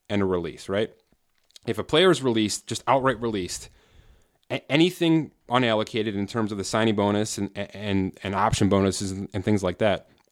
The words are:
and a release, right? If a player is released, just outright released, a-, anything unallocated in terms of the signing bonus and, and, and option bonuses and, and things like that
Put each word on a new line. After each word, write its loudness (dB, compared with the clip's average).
and 2
a 2
release, -4
right? -2
If -2
a -4
player 4
is 2
released, 0
just -8
outright 2
released, -6
a-, -6
anything 2
unallocated 0
in -2
terms -2
of -6
the -6
signing 0
bonus 0
and, -4
and, -2
and -6
option 0
bonuses 2
and, -8
and -4
things 2
like -2
that 0